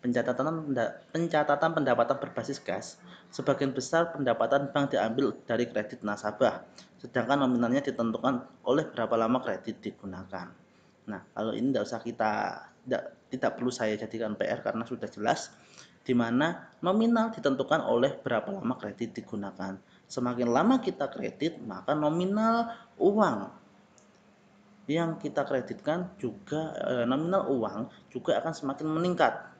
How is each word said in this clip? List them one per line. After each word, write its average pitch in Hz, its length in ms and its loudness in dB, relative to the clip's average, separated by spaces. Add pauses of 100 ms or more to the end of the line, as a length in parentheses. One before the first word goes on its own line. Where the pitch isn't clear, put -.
Pencatatan 127 640 0
penda-, 123 400 -2
pencatatan 160 640 2
pendapatan 131 480 4
berbasis - 400 -6
cash, - 400 -8 (320)
sebagian 135 400 0
besar 165 400 0
pendapatan 135 560 2
bank 139 240 0
diambil 113 400 2 (160)
dari 120 160 2
kredit 107 400 -4
nasabah, 104 580 0 (380)
sedangkan 131 400 0
nominalnya 123 400 4
ditentukan 123 640 -2 (240)
oleh 147 160 4
berapa 113 320 -2
lama 117 240 2
kredit 107 400 -6
digunakan. 92 720 -10 (560)
Nah, 98 120 -8 (120)
kalau 110 240 -4
ini 127 160 0
nggak 107 160 0
usah 113 160 -8
kita, 110 280 0 (540)
nggak, 127 160 -2 (300)
tidak 127 240 0
perlu 123 160 -2
saya 107 240 0
jadikan 107 400 -6
P 101 100 -2
R 104 140 -2
karena 113 240 -4
sudah 120 240 -8
jelas, 117 420 -2 (540)
di 131 80 0
mana 123 580 2 (140)
nominal 226 480 4
ditentukan 135 560 2
oleh 120 320 4
berapa 113 320 -2
lama 117 240 -2
kredit 104 400 -6
digunakan. 95 640 -8 (260)
Semakin 123 460 0
lama 208 320 6
kita 147 260 -2
kredit, - 540 -4
maka 110 320 -2
nominal 202 720 2 (320)
uang 165 480 4 (1400)
yang 160 320 0
kita 143 240 -2
kreditkan 143 720 -2
juga, 151 640 -4
eh, 123 300 0
nominal 165 420 2
uang 110 400 -2 (220)
juga 123 260 0
akan 156 160 -4
semakin 139 320 -6
meningkat. 160 480 4 (260)